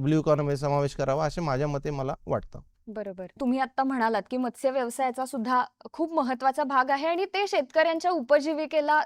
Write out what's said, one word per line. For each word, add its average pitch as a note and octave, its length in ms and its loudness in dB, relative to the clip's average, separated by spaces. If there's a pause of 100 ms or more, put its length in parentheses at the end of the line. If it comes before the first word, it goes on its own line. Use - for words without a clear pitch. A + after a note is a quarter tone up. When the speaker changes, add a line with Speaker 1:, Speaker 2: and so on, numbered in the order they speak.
Speaker 1:
ब्लू D3+ 160 2
इकॉनॉमीमध्ये D3 380 2
समावेश C#3+ 380 0
करावा, C#3+ 320 0
असे D3 140 -4
माझ्या D3 280 0
मते C#3+ 220 -4
मला C#3 240 -4 (120)
वाटतं. - 340 -4 (260)
Speaker 2:
बरोबर. G3 400 -10 (140)
तुम्ही C4 180 0
आत्ता C4 260 -2
म्हणालात A3+ 460 0
की B3+ 60 -4
मत्स्य B3+ 340 -2
व्यवसायाचा C4 560 -2
सुद्धा B3+ 380 0 (280)
खूप D#4+ 200 -4
महत्त्वाचा C4 520 0
भाग C4 260 2
आहे C#4 160 0
आणि F4 180 0
ते G4 240 -2
शेतकऱ्यांच्या D#4+ 600 2
उपजीविकेला D4+ 960 2